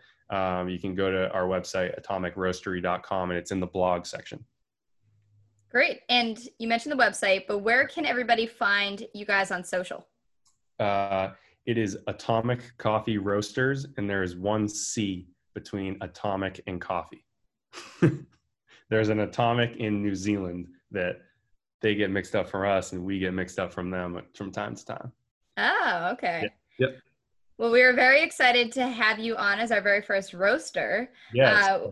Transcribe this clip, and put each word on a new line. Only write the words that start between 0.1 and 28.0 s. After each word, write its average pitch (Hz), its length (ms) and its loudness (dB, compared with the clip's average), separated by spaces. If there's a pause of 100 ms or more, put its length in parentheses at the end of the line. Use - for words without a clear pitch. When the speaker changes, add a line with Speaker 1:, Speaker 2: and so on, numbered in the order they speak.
Speaker 1:
um, 92 400 -2
you 90 80 -6
can 95 160 -6
go 95 160 0
to 92 220 0
our 92 100 0
website, 92 580 -2
atomicroastery 92 840 -4
dot 90 200 0
com, 92 280 -2
and 87 80 -2
it's 87 120 -8
in 92 100 -2
the 92 60 -2
blog 90 400 0
section. - 360 -12 (1300)
Speaker 2:
Great. 269 380 2
And 233 300 2 (200)
you 226 80 -6
mentioned 233 260 0
the 254 100 4
website, 196 440 2
but 208 120 -2
where 240 280 2
can 302 200 -6
everybody 233 400 2
find 202 680 -2
you 208 140 -12
guys 196 240 2
on 180 120 -4
social? - 440 -6 (720)
Speaker 1:
Uh, 98 540 0 (340)
it 117 100 0
is 101 300 -2
Atomic 117 720 -2
Coffee 107 400 0
Roasters, 127 680 0 (120)
and 101 100 -2
there 98 140 0
is 87 120 -4
one 104 320 0
C 95 640 -4 (240)
between 98 480 -8
Atomic 95 640 -4
and 90 140 -6
Coffee. - 460 -6 (760)
<laughs> - 880 -4
There's 110 200 2
an 107 120 2
Atomic 117 560 2
in 104 260 -2
New 101 140 -2
Zealand 90 500 -4 (240)
that 92 300 -4 (600)
they 107 140 4
get 101 160 0
mixed 95 240 -4
up 95 140 0
from 98 200 -2
us, 95 240 0
and 90 120 -6
we 95 160 -2
get 92 120 0
mixed 92 280 -4
up 87 120 -4
from 90 180 -6
them 90 300 -6 (140)
from 98 160 -10
time 104 240 -6
to - 100 -16
time. - 280 -12 (440)
Speaker 2:
Oh, 214 560 0
okay. 170 300 -4
Speaker 1:
Yep. - 100 -6 (260)
Yep. 131 200 0 (600)
Speaker 2:
Well, 233 120 0
we 247 120 6
are 254 100 8
very 262 300 6